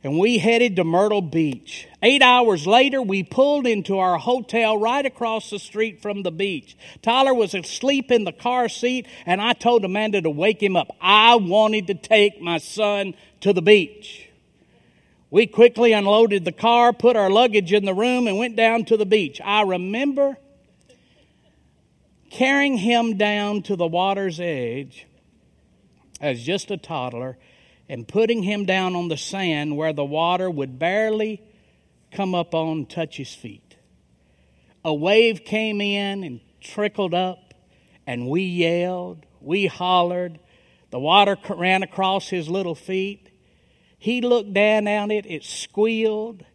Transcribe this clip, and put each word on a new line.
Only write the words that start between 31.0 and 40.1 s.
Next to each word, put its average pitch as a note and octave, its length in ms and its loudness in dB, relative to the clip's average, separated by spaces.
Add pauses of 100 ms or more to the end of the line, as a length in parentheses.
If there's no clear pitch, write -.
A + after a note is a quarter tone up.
come F#3 240 -4
up E3+ 180 -4
on, D#3+ 320 -4
touch - 320 -10
his C3+ 160 -14
feet. - 420 -20 (1120)
A D#3 80 -4
wave G3+ 500 2
came G#3+ 380 -4
in G3+ 420 -4
and B2 160 -12 (220)
trickled G3+ 520 -4
up, F#3 400 -6 (520)
and B2 240 -8
we F3 140 -2
yelled, F3 840 -4 (160)
we F#3+ 240 -2
hollered. F3+ 720 0 (520)